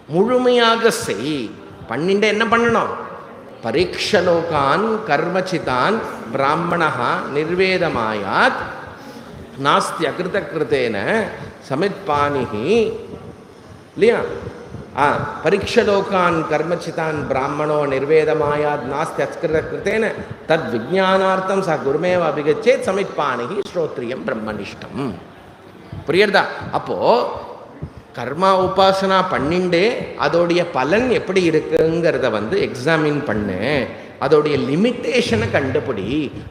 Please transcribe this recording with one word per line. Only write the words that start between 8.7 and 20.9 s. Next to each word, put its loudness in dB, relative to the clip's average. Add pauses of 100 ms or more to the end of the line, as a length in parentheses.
நாஸ்தி 2
அகிருதகிருதேன 0 (460)
சமித்பாணிஹி. 0 (960)
இல்லையா? 4 (800)
ஆ, 4 (280)
பரீட்சலோகான் 2
கர்மச்சிதான் -2 (140)
பிராமணோ 0
நிர்வேதமாயாத் 2
நாஸ்தி -2
அகிருதகிருதேன -2 (340)
தத் 0
விஜானார்த்தம் 2